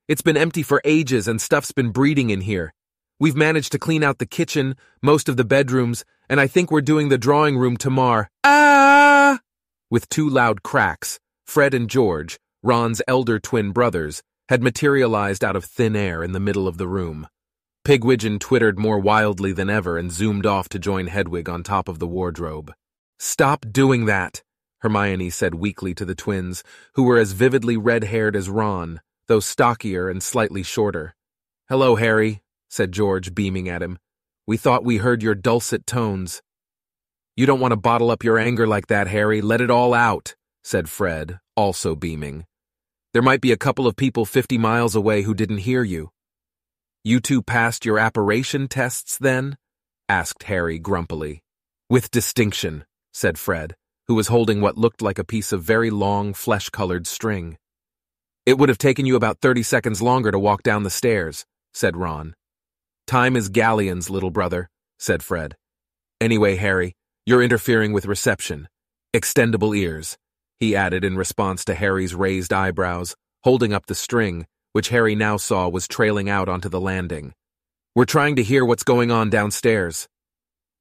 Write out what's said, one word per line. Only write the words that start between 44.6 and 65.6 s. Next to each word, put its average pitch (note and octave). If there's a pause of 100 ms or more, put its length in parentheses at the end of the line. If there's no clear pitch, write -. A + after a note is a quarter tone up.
away G#2+
who G#2
didn't G2+ (100)
hear B2+
you." E2 (920)
"You A#2
two B2+
passed A#2
your G#2+
apparition A2+
tests, -
then?" C3+ (520)
asked F2+
Harry E2+
grumpily. E2 (460)
"With B2
distinction," G2+ (260)
said -
Fred, E2 (320)
who A#2+
was G#2
holding A2
what G2+
looked A2+
like G2+
a G#2+
piece -
of F#2
very A2
long, G2+
flesh-colored F#2
string. F2 (880)
"It B2+
would C#3
have A#2+
taken C3+
you C3
about A2
thirty B2
seconds A2
longer B2
to G2
walk G2+
down G#2
the F#2+
stairs," F#2 (260)
said E2+
Ron. D#2+ (680)
"Time B2+
is G#2+
galleons, G2
little F#2
brother," F2+ (280)
said F2
Fred. D#2+ (640)